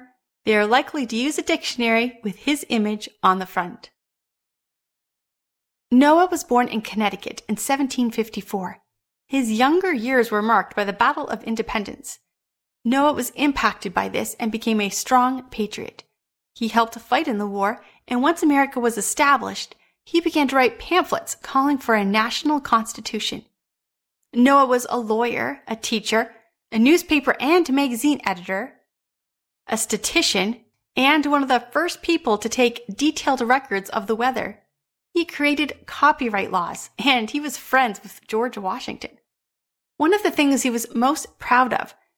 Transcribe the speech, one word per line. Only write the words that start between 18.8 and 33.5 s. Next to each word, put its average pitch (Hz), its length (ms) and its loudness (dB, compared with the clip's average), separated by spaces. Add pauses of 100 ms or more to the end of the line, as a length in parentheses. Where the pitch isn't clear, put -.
established, 220 800 0 (280)
he - 160 0
began 302 300 2
to 269 60 -4
write 254 240 4
pamphlets - 560 -2
calling 277 420 0
for 240 180 0
a 208 80 2
national 226 560 0
constitution. 220 840 -4 (880)
Noah 277 320 6
was 247 240 0
a - 80 -2
lawyer, 220 680 -2
a 220 80 -4
teacher, 226 580 -2 (380)
a 226 80 0
newspaper 294 600 4
and 330 320 2
magazine 277 540 0
editor, 190 480 -4 (920)
a 220 100 -2
statistician, 220 840 -2 (360)
and 285 300 4
one 285 160 2
of 262 80 -2
the 240 220 2
first 330 300 -2
people 311 360 0
to 226 120 -6
take 240 440 0
detailed 247 480 0
records 233 500 -2